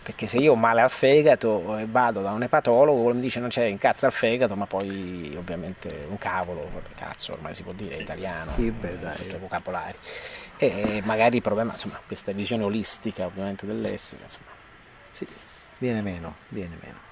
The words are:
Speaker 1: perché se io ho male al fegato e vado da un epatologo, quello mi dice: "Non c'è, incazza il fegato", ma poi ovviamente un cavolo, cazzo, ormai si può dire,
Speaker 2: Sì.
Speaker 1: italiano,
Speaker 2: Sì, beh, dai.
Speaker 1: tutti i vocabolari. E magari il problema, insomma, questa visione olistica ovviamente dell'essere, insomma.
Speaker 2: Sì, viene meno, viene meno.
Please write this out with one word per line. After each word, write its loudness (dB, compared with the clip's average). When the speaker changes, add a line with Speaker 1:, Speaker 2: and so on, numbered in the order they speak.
Speaker 1:
perché -8
se -2
io 8
ho 10
male 6
al 6
fegato 6
e -4
vado 2
da 0
un -2
epatologo, 6
quello 4
mi -2
dice: -2
"Non -4
c'è, 2
incazza 2
il 4
fegato", 2
ma -2
poi -4
ovviamente -8
un -6
cavolo, -4
cazzo, -10
ormai -10
si -12
può -10
dire, -8
Speaker 2:
Sì. -8
Speaker 1:
italiano, -6
Speaker 2:
Sì, 2
beh, -6
dai. -8
Speaker 1:
tutti -10
i -10
vocabolari. -6
E 0
magari 4
il 2
problema, 0
insomma, -10
questa -8
visione -2
olistica -4
ovviamente -6
dell'essere, -6
insomma. -20
Speaker 2:
Sì, -10
viene 0
meno, -6
viene -8
meno. -18